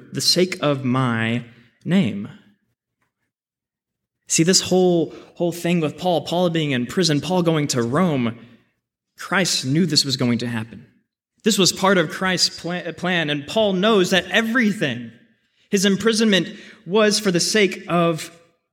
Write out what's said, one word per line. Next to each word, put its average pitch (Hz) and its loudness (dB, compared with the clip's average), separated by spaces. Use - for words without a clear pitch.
the 135 -6
sake 180 2
of 139 0
my 123 0
name." 123 0
See, - 0
this 185 4
whole, 180 2
whole 175 -2
thing 170 -2
with 147 -4
Paul, 175 0
Paul 175 0
being 160 -2
in 123 -2
prison, 156 0
Paul 175 0
going 160 0
to 123 0
Rome, 127 -2
Christ - -2
knew 151 2
this 147 0
was 135 -4
going 120 0
to 123 -6
happen. 113 -8
This 214 2
was 180 4
part 190 2
of 156 0
Christ's - -2
pla-, 170 -8
plan, 175 -2
and 147 -4
Paul 214 0
knows 190 2
that 180 0
everything, 190 0
his 202 2
imprisonment, 202 2
was 208 2
for 202 -2
the 175 2
sake 202 0
of 170 -2